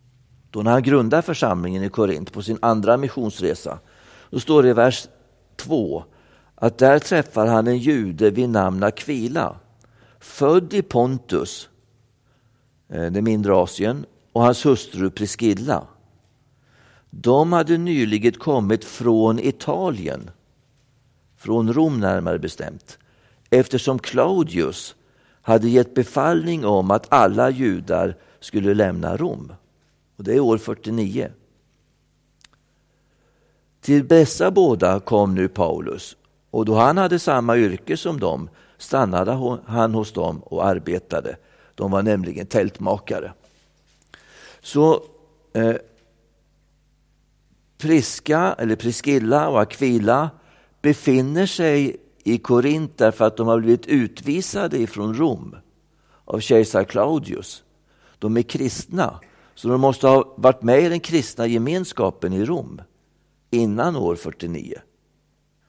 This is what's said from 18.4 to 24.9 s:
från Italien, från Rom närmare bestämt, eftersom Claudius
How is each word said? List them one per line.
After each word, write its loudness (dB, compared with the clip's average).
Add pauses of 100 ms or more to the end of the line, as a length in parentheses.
från 0
Italien, -6 (1080)
från -2
Rom 0
närmare -2
bestämt, -14 (520)
eftersom 0
Claudius -2 (460)